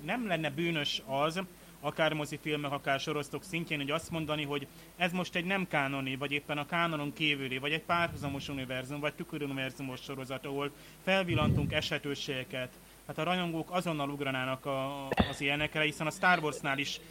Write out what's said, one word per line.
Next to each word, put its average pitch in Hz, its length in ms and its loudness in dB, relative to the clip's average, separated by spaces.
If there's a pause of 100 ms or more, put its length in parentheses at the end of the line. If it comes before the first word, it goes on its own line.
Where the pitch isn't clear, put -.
nem 214 260 -2
lenne 160 240 2
bűnös 156 540 0
az, 151 360 2 (380)
akár 156 340 2
mozifilmek, 147 580 -2
akár 139 280 2
sorozatok 147 440 -2
szintjén, 165 360 -2
hogy 139 120 -2
azt 160 200 0
mondani, 156 320 0
hogy 143 240 -2 (280)
ez 175 160 2
most 180 240 -2
egy 175 100 2
nem 185 220 0
kánoni, 135 480 0
vagy 139 160 -4
éppen 147 260 -2
a 147 80 -2
kánonon 160 480 0
kívüli, 135 440 0
vagy 143 140 -2
egy 156 120 0
párhuzamos 147 680 0
univerzum, 131 500 -4
vagy 147 140 0
tüköruniverzumos 135 880 -6
sorozat, 131 440 -8
ahol 143 260 -2 (320)
felvillantunk 160 680 4
esetőségeket. 139 960 -2 (380)
Hát 143 100 -6
a 156 60 -2
rajongók 170 480 0
azonnal 165 380 2
ugranának 131 560 0
a, 139 420 -2
az 139 340 2
ilyenekre, 147 400 2
hiszen 156 260 2
a 151 40 2
Star 180 320 6
Warsnál 147 340 0
is 143 220 -2 (120)